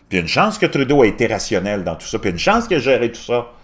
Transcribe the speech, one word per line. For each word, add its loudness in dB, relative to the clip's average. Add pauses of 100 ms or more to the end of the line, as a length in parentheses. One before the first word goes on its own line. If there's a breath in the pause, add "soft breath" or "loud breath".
(100 loud breath)
puis 0
une -2
chance 0
que 2
Trudeau 2
a 8
été 2
rationnel -2
dans -4
tout -14
ça, -4
puis -4
une -4
chance 0
qu'il 0
a 0
géré 2
tout -16
ça -2 (180 soft breath)